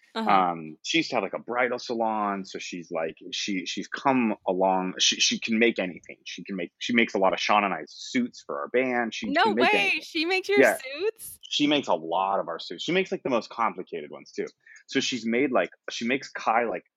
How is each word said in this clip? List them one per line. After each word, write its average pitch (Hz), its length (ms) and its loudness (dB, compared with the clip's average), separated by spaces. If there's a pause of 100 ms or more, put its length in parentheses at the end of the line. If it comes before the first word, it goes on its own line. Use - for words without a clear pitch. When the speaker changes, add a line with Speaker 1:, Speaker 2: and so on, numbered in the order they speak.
(140)
Speaker 1:
Uh-huh. 220 160 0
Speaker 2:
Um, 85 520 2
she - 160 0
used 160 120 0
to 135 60 0
have, 107 60 2
like, 92 120 -4
a - 60 -6
bridal 123 380 -2
salon, 107 680 -2
so - 140 -12
she's, 87 320 -10
like, 82 260 -2 (160)
she, 92 340 -4
she's - 220 -6
come 127 480 2 (120)
along, 92 500 2
she, - 220 4
she 107 180 2
can 110 200 -2
make 117 200 4
anything. 92 460 -6
She - 200 -14
can 98 120 -8
make, 87 220 -6
she - 160 -4
makes 117 200 4
a 107 40 2
lot 95 160 6
of - 60 -4
Sean 104 240 4
and 95 100 0
I's 78 180 -10
suits - 540 -4
for 73 140 -6
our 71 80 -6
band. 123 460 0
She 220 140 -6
Speaker 1:
No 302 160 2
Speaker 2:
can 440 120 2
make 392 160 4
Speaker 1:
way! 415 60 4
Speaker 2:
anything. 370 240 0
Speaker 1:
She 311 220 -4
makes 370 240 0
your 403 120 4
Speaker 2:
Yeah. - 180 6
Speaker 1:
suits? 453 600 -8 (120)
Speaker 2:
She - 160 2
makes 147 220 0
a 101 60 4
lot 92 460 0
of 85 80 -6
our 82 100 -8
suits. - 260 -12
She 156 80 -2
makes, 185 200 0
like, 180 100 -6
the 147 80 -2
most 113 200 0
complicated 90 600 -4
ones, 71 220 -18
too. 90 140 -4 (400)
So 135 140 0
she's 117 260 -4
made, 123 260 2
like, 95 180 2 (200)
she - 160 -6
makes 131 260 -2
Kai, 117 320 2
like, 92 200 -4 (120)